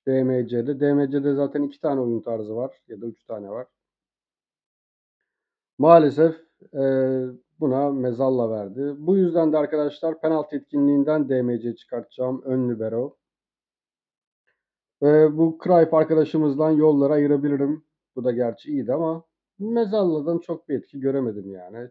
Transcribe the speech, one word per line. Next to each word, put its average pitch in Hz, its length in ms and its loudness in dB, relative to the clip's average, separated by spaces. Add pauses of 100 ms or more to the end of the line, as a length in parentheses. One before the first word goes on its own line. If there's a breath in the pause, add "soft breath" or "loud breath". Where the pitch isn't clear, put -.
D 131 180 2
M 127 220 0
C'de. 120 340 -4
D 143 140 2
M 143 160 2
C'de 143 240 0
zaten 139 280 -2
iki 143 180 -6
tane 139 200 -2
oyun 117 200 -2
tarzı 110 360 -8
var 135 220 -8 (100)
ya 107 120 -16
da 117 60 -12
üç 110 180 -14
tane 104 260 -12
var. 113 160 -10 (2000)
Maalesef, 160 580 6 (380)
e, 139 80 -4 (800)
buna 143 320 0
Mezalla 127 580 -2
verdi. 110 480 -8
Bu 165 180 0
yüzden 165 360 2
de 156 60 2
arkadaşlar 151 600 -4
penaltı 156 360 -2
etkinliğinden 143 720 0
D 131 140 0
M 120 180 -2
C 117 160 -8
çıkartacağım. 127 680 -8
Ön 127 240 -2
libero. 113 480 -6 (1900)
Ve 151 340 6
bu 160 280 2
Cruyff 170 300 4
arkadaşımızdan 156 760 2
yolları 151 420 4
ayırabilirim. 143 720 0 (320)
Bu 123 80 -6
da 123 80 2
gerçi 120 380 -4
iyiydi 127 220 -4
ama 165 320 -4 (340)
Mezalla'dan 190 800 0
çok 170 300 -10
bir 139 100 -2
etki - 220 -14
göremedim 120 500 -4
yani. 98 400 -16